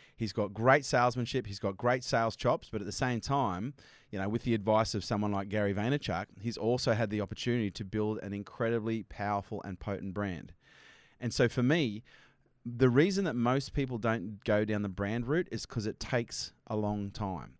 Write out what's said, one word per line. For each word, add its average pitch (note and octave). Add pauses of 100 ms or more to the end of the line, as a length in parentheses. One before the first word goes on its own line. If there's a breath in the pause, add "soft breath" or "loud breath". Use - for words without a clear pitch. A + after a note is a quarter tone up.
(140 soft breath)
He's A2
got G2+
great C3
salesmanship, B2
he's G2
got G2
great B2+
sales A2+
chops, -
but A2
at F#2+
the G#2
same B2
time, B2 (360 soft breath)
you G2+
know, F#2+
with A2+
the A#2+
advice G#2+
of G2+
someone G#2
like G2
Gary G2+
Vaynerchuk, G#2 (120)
he's G#2+
also A#2+
had A2
the G#2
opportunity G#2+
to G#2
build G#2+
an G2
incredibly A2+
powerful G2+
and F#2
potent G2
brand. G2 (680 soft breath)
And A#2
so B2
for B2
me, B2+ (640 soft breath)
the A#2+
reason F#3
that C#3+
most B2
people B2+
don't G#2+
go G#2+
down G#2
the G#2
brand G2+
route D#3+
is A2
'cause G#2
it -
takes - (140)
a A2
long G#2
time. F2+